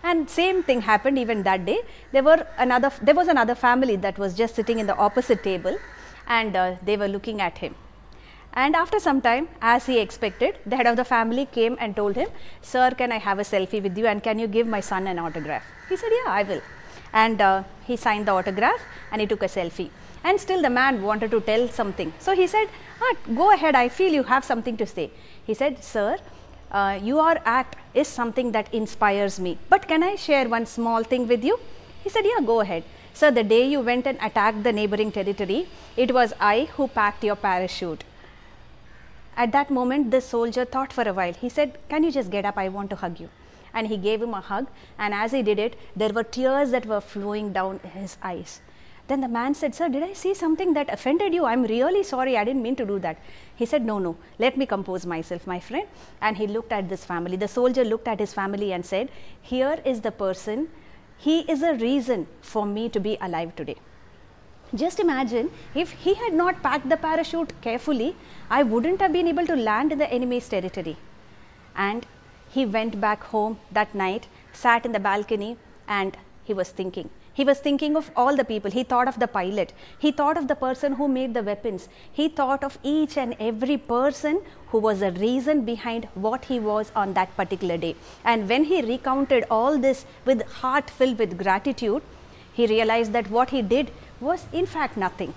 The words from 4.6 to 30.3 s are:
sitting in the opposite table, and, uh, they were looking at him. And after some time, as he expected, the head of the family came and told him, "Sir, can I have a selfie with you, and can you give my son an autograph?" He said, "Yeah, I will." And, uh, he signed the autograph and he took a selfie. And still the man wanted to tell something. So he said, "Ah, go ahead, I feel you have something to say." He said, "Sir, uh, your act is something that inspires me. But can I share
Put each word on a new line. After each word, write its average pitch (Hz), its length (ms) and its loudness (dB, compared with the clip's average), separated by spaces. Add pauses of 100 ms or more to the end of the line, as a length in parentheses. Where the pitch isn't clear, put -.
sitting 226 220 0
in 208 80 0
the - 60 0 (100)
opposite 233 400 2
table, 185 320 -2 (480)
and, 220 280 2
uh, 185 200 2 (140)
they 208 140 4
were 202 120 0
looking 208 320 -4
at 165 160 -6
him. - 120 -8 (880)
And 311 180 4
after 392 240 0
some 277 180 4
time, 254 240 2 (140)
as 233 300 4
he 254 120 2
expected, - 560 -2 (140)
the 262 80 0
head 233 100 6
of 233 80 2
the 247 140 -2
family 233 320 2 (100)
came 233 200 2 (100)
and 208 160 -6
told 208 200 0
him, 403 80 -2 (440)
"Sir, 254 120 6 (160)
can 240 160 0
I - 80 -
have 196 180 0
a 202 60 -4
selfie 196 380 0
with 180 140 -2
you, 233 100 2
and 208 160 -2
can 220 160 0
you 226 40 -2 (120)
give 233 160 2
my 202 60 -2 (100)
son 190 220 -2
an 175 120 -4
autograph?" 151 400 -6 (240)
He 381 140 0
said, 453 160 2
"Yeah, 508 160 -2
I 208 160 2
will." 165 120 -4 (600)
And, 220 240 2
uh, 190 160 4 (260)
he 247 160 0
signed 208 240 0
the 190 80 4
autograph 202 480 0 (260)
and 214 120 0
he 208 100 0
took 208 160 0
a - 80 -6
selfie. 170 320 -4 (340)
And 381 220 2
still 370 220 2
the 247 100 2
man 254 320 2
wanted 214 260 0
to 220 140 4
tell 233 180 4 (140)
something. 196 320 -4 (140)
So 381 120 4
he 359 160 6
said, 427 240 0 (220)
"Ah, 494 100 2 (300)
go 403 160 8
ahead, 285 240 4
I 247 80 2 (100)
feel 370 200 4
you 262 120 2
have 262 220 2
something 226 300 -4
to 196 100 -2
say." 165 120 -4 (460)
He 214 100 -2
said, 277 280 0
"Sir, 208 180 0 (720)
uh, 196 160 2 (160)
your 311 180 4 (280)
act 262 200 -2 (260)
is - 180 -4
something 240 340 0
that 214 260 -2
inspires 202 640 2
me. 175 80 -2 (220)
But - 180 -2
can 330 180 4
I 403 120 -4
share 269 320 4